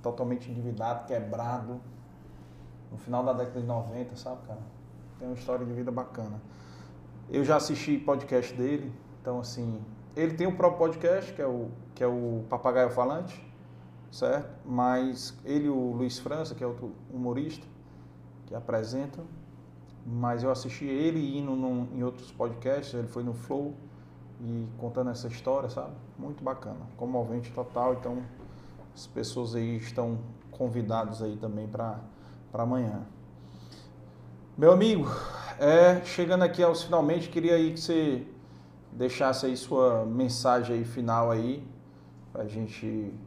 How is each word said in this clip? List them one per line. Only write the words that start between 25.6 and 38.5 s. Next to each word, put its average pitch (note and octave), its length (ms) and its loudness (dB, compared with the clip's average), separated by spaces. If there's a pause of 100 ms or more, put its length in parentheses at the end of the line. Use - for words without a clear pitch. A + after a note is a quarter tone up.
sabe? C3+ 240 -8 (260)
Muito C#3+ 240 -10
bacana, B2+ 380 -6 (140)
comovente A#2+ 580 -2
total, B2 400 0
então B2 280 -4 (720)
as - 140 -16
pessoas A#2 480 -4
aí A#2 220 0
estão A#2 420 -2 (320)
convidados A2+ 720 -2
aí G#2+ 140 -4
também G#2+ 300 -4
pra, A2 320 -4 (520)
pra A#2 120 0
amanhã. A#2+ 380 0 (1500)
Meu D#3 160 12
amigo, G3 360 8 (520)
é, F3 440 10
chegando F3+ 400 2
aqui E3+ 180 4
aos E3 220 6
finalmente, E3 460 4
queria E3+ 260 4
aí D#3+ 180 4
que D#3+ 60 -6
você D3+ 480 2 (640)